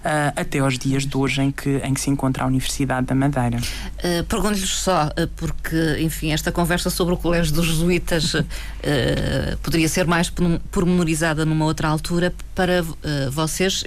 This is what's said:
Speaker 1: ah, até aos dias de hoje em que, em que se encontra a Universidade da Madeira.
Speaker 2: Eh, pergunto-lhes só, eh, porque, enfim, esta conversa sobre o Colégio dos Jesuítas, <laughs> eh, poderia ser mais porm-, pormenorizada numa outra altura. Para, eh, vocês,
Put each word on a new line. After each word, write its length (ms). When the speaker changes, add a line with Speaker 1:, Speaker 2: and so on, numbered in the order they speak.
Speaker 1:
ah, 320
até 220
aos 200
dias 280
de 100
hoje 240
em 100
que, 320
em 120
que 60
se 100
encontra 340
a 20
Universidade 600
da 80
Madeira. 440
Speaker 2:
Eh, 220
pergunto-lhes 440
só, 480
eh, 180
porque, 680
enfim, 300
esta 220
conversa 380
sobre 240
o 20
Colégio 380
dos 120
Jesuítas, 680
<laughs> 220
eh, 800
poderia 260
ser 180
mais 220
porm-, 300
pormenorizada 760
numa 180
outra 240
altura. 460
Para, 300
eh, 300
vocês, 540